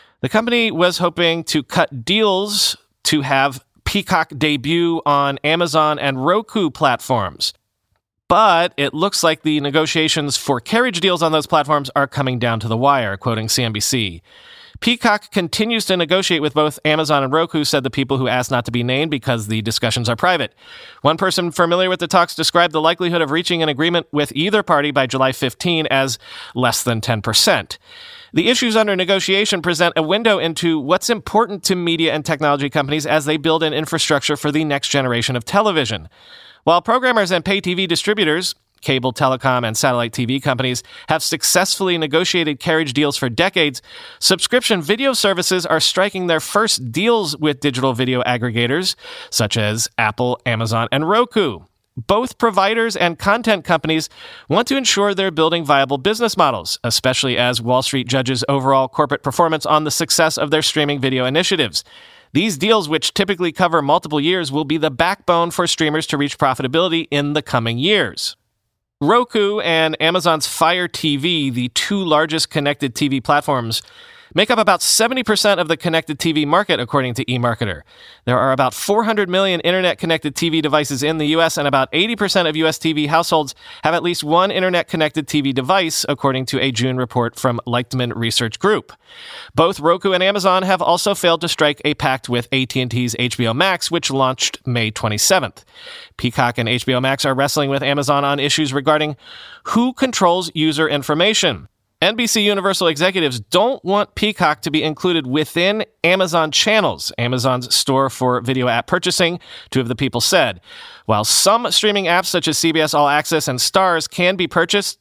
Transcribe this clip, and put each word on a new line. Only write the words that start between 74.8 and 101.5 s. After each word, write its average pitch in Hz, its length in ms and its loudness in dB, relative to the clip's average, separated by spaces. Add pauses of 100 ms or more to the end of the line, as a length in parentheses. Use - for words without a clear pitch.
seventy 240 440 2
percent 202 340 2
of 175 80 0
the 160 100 0
connected 160 440 -2
T 165 100 0
V 151 160 0
market, 170 320 2
according 123 360 -2
to 131 100 -4
eMarketer. 117 580 -2 (440)
There 123 120 2
are 131 140 2
about 135 200 2
four 208 300 0
hundred 208 260 0
million 185 320 2
internet-connected 170 760 0
T 170 140 0
V 160 120 2
devices 143 400 0
in 156 160 0
the 151 80 -2
U 160 160 2
S, 165 160 0
and 143 80 0
about 135 260 2
eighty 208 220 0
percent 190 320 0
of 156 80 0
U 160 140 2
S 156 100 -2
T 165 140 0
V 147 160 0
households 160 480 0 (260)
have 151 100 2
at 165 120 0
least 175 180 -4
one 175 300 2
internet-connected 165 720 -2
T 151 140 0
V 135 120 0
device, 156 560 0
according 131 380 -2
to - 140 -2
a 135 100 0
June 127 260 -2
report 120 380 -2
from 120 320 0
Leichtman 123 480 -2
Research 113 460 -4
Group. 208 320 0 (640)
Both 165 260 2
Roku 175 320 2
and 180 100 2
Amazon 190 400 2
have 185 180 0
also 175 340 2
failed 170 280 2
to 175 60 -2
strike 147 360 0
a 151 80 0
pact 131 380 -2
with 120 220 -2
A 135 120 0
T 131 160 -2
and 123 100 -2
T's 120 280 -2
H 123 180 -2
B 120 120 0
O 113 40 0
Max, 180 380 -2
which 165 200 -2
launched 131 560 -2
May 117 240 0
twenty-seventh. 110 720 -2 (520)
Peacock 120 400 0
and 113 120 -2
H 120 180 -2
B 127 80 2
O 123 60 0
Max 135 260 0
are 135 80 0
wrestling 139 340 0
with 139 140 -2
Amazon 143 420 0
on 143 160 0
issues 139 320 0
regarding 151 440 0 (480)
who 247 280 0
controls 185 640 0
user 156 340 0
information. 151 800 0 (320)